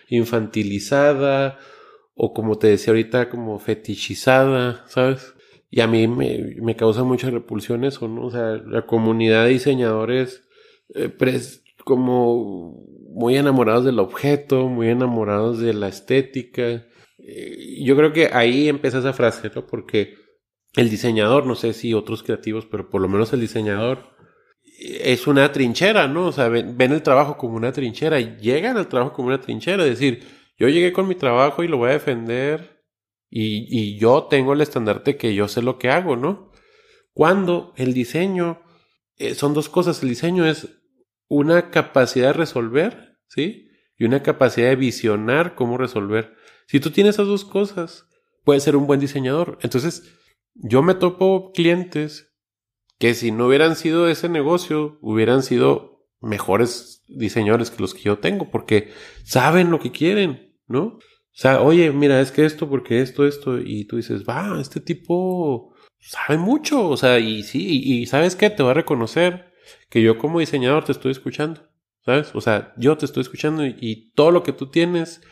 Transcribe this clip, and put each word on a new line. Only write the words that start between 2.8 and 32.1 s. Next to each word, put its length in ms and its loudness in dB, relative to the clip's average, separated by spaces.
ahorita, 380 0
como 300 -10
fetichizada, 1300 0
¿sabes? 460 -2
Y 120 0
a 60 2
mí 200 2
me, 540 -4
me 140 -2
causa 280 2
mucha 260 -2
repulsión 540 -6
eso, 240 -4
¿no? 180 -8
O 60 -8
sea, 220 -4
la 200 -4
comunidad 600 2
de 60 6
diseñadores, 920 0
eh, 160 -6
pres-, 540 -4
como 1000 0
muy 240 0
enamorados 460 2
del 160 2
objeto, 680 0
muy 200 -2
enamorados 720 0
de 140 0
la 160 -4
estética. 960 -4
Eh, 640 -16
yo 140 4
creo 160 6
que 180 4
ahí 380 4
empieza 300 -2
esa 140 -2
frase, 400 0
¿no? 140 -10
Porque 480 -4
el 140 4
diseñador, 560 2
no 100 -2
sé 180 -4
si 200 -4
otros 300 -4
creativos, 420 -6
pero 240 -10
por 120 -2
lo 80 0
menos 240 0
el 80 0
diseñador, 580 -2
eh, 220 -12
es 160 -2
una 240 6
trinchera, 560 2
¿no? 200 -2
O 40 -2
sea, 160 0
ven, 300 -2
ven 160 2
el 100 -2
trabajo 320 2
como 220 -8
una 160 -2
trinchera, 460 -2
llegan 580 -2
al 100 -2
trabajo 240 0
como 160 -6
una 140 -2
trinchera, 420 -4
es 60 2
decir, 240 0
yo 120 4
llegué 240 2
con 160 0
mi 60 -2
trabajo 500 2
y 20 -2
lo 100 -2
voy 120 0
a 40 2
defender 880 -4